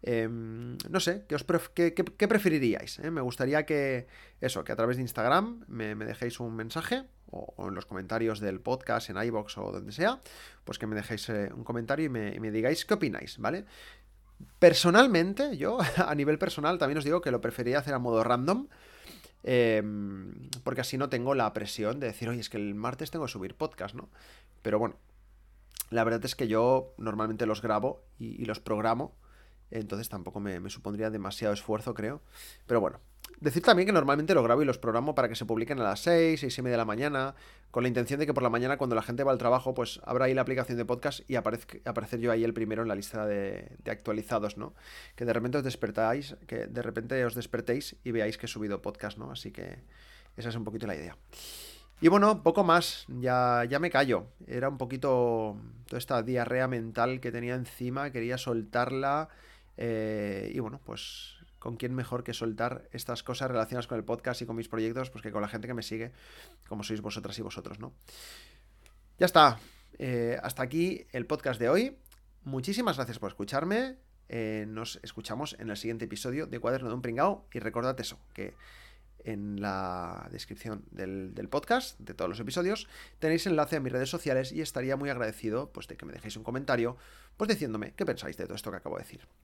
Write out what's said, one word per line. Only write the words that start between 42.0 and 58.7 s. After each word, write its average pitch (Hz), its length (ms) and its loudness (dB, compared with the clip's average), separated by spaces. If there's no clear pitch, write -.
yo 117 120 2
ahí 113 120 4
el 113 100 4
primero 110 280 0
en 117 60 0
la 104 80 0
lista 107 300 -4
de, 101 580 -4
de 110 80 -4
actualizados, 107 680 -2
¿no? 123 160 -10
Que 120 100 -4
de 117 80 2
repente 123 240 0
os 139 60 0
despertáis, 123 720 0
que 113 200 -6
de 117 140 -6
repente 117 440 -2
os 117 100 -2
despertéis 120 680 -4
y 123 80 -6
veáis 110 260 0
que - 80 -10
he 113 40 -6
subido 104 320 -4
podcast, 104 360 -8
¿no? 120 140 -12
Así - 200 -12
que - 280 -12
esa 113 120 -6
es 113 60 -6
un 117 80 -4
poquito 107 240 -6
la 95 80 -2
idea. 78 220 -10
Y 160 100 10
bueno, 190 340 6
poco 180 200 6
más, 170 440 4
ya, 123 600 4
ya 139 120 0
me 170 100 0
callo. 123 380 4
Era 123 240 -2
un 139 80 -8
poquito 123 800 2
toda 123 100 -6
esta 120 240 0
diarrea 123 460 2
mental 120 520 0
que 131 120 -6
tenía 120 240 -4
encima, 127 560 -4
quería 123 260 -2
soltarla, 127 920 0